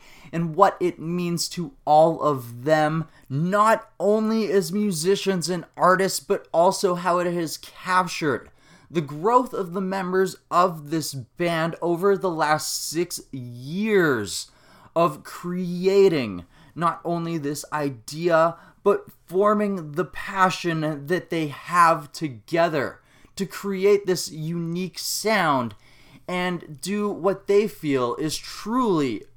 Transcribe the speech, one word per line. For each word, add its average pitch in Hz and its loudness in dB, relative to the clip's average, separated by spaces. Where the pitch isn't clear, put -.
and 165 -4
what 190 4
it 180 -2
means 170 -4
to 170 -8
all 156 6
of 120 -2
them, 156 2
not 202 2
only 214 2
as 180 2
musicians 190 0
and 180 -4
artists, 180 2
but - -4
also 180 2
how 175 0
it 175 0
has 165 -4
captured 175 -2
the 165 -2
growth 190 0
of 180 -4
the 196 -4
members 185 0
of 165 2
this 156 -4
band 165 -4
over 175 2
the 190 -2
last 156 -2
six 175 -4
years 135 0
of 160 0
creating 175 0
not 160 -2
only 165 -2
this 143 -6
idea, 160 0
but - 2
forming 196 0
the 170 -2
passion 160 -2
that 165 -2
they 165 -2
have 165 2
together 151 -2
to 196 -4
create 196 2
this 180 -2
unique 165 -6
sound 156 0
and 180 -6
do 208 -2
what 185 -2
they 202 4
feel 127 -2
is 151 -4
truly 190 -2